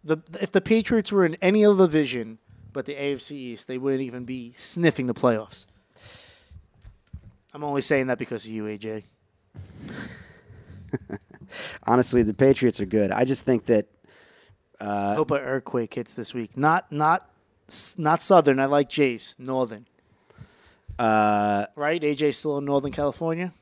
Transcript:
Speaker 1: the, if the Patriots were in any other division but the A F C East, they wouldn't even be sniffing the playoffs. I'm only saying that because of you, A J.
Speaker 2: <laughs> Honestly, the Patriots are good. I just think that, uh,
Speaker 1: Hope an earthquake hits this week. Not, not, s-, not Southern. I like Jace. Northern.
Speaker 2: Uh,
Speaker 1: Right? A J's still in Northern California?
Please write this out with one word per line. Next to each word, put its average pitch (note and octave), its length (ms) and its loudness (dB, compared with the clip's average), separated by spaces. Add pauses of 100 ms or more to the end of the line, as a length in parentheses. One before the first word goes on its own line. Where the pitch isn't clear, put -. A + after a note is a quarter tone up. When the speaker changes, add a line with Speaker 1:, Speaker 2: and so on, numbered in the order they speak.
Speaker 1:
the, D#3 160 -2 (220)
if F#3+ 120 -4
the G3 80 6
Patriots A3+ 520 2
were F#3+ 120 4
in D#3+ 120 0
any G#3 280 4
other F#3+ 220 8
division B2 520 -2 (340)
but C3 140 -6
the C#3+ 140 -8
A C#3+ 140 -2
F B2+ 60 -8
C C#3+ 180 -12
East, B2 300 -12
they B2+ 100 -6
wouldn't C3+ 240 -2
even B2 220 -8
be A#2+ 320 -10
sniffing E3 500 0
the A#2+ 80 -2
playoffs. A2 500 -2 (1900)
I'm D3 100 -14
only C#3+ 200 -2
saying C3 260 2
that B2 100 0
because A#2 260 -8
of A2 60 -14
you, G#2+ 160 -6
A G#2+ 100 -6
J. A2 280 -10 (1900)
Speaker 2:
<laughs> - 60 -12 (840)
Honestly, B2 360 4
the G#2+ 120 0
Patriots C3+ 460 4
are G#2 60 -2
good. G2+ 260 0
I A2+ 120 0
just C3 200 -2
think A#2+ 220 0
that, G#2+ 200 4 (920)
uh, G2+ 340 -2
Speaker 1:
Hope D3 160 0
an C#3+ 80 0
earthquake B2+ 560 -4
hits B2 200 -8
this - 200 -10
week. A#2 220 -8
Not, D#3 340 0
not, D#3 400 0 (380)
s-, - 280 -10
not E3 260 0
Southern. D3 360 6
I C3+ 80 2
like C#3+ 240 2
Jace. B2+ 480 -2
Northern. B2 480 -4 (1120)
Speaker 2:
Uh, G#2 680 2 (100)
Speaker 1:
Right? D#3 260 -2
A D3 120 0
J's C#3+ 240 0
still C#3+ 200 -4
in C#3+ 60 -6
Northern C#3 260 0
California? E3 720 -4